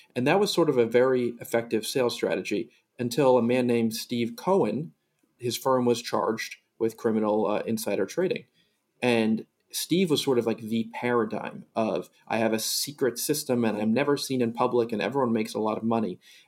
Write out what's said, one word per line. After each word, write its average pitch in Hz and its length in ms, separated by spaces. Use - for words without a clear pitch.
And 127 100
that 170 140
was 202 100
sort 160 200
of 127 80
a 117 80
very 123 520
effective 117 480
sales 120 280
strategy 92 560
until 127 380
a 120 60
man 123 240
named 117 280
Steve 117 420
Cohen, 156 560
his 120 220
firm 131 260
was 120 160
charged 110 560
with 113 180
criminal, 107 500
uh, 101 200
insider 104 400
trading. 170 400
And 113 420
Steve 180 380
was 143 140
sort 131 160
of, 117 80
like, 110 140
the 113 340
paradigm 113 720
of, 98 340
"I 110 100
have 110 140
a 110 80
secret - 580
system 127 460
and 104 120
I'm 107 160
never 143 240
seen 135 240
in 117 120
public 120 400
and 107 100
everyone 123 300
makes 113 200
a - 60
lot 107 180
of 110 80
money." 113 360